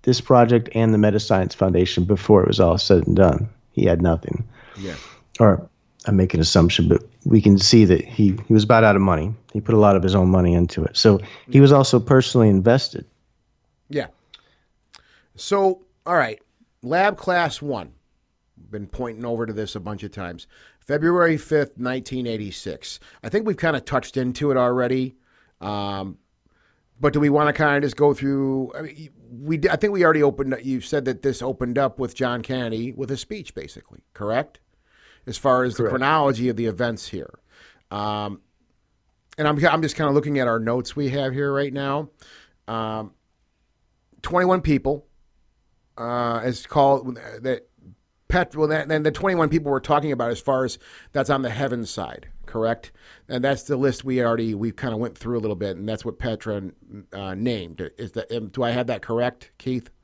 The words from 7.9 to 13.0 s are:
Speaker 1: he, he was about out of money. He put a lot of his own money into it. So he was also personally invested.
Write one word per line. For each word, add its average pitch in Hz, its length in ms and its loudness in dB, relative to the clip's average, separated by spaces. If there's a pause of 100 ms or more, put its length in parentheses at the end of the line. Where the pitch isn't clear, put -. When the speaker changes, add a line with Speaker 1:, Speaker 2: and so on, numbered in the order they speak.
Speaker 1:
he, 101 320 0 (120)
he 113 60 4
was 104 120 6
about 113 180 6
out 101 140 6
of 98 40 4
money. 90 320 0 (200)
He 107 80 -4
put 113 140 0
a 107 40 6
lot 101 160 6
of 92 80 2
his 95 120 2
own 92 140 4
money 90 240 4
into 85 300 0
it. - 140 -4
So 101 220 4 (300)
he 139 120 8
was 139 100 8
also 131 300 4
personally 127 480 4
invested. 107 560 2 (840)